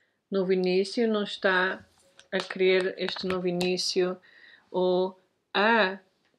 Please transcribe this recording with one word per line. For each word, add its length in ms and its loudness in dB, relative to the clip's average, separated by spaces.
Novo 220 0
início, 520 2
não 180 0
está 640 0
a 60 -4
querer 600 0
este 300 -6
novo 180 -2
início 720 -2
ou 480 0
a 460 2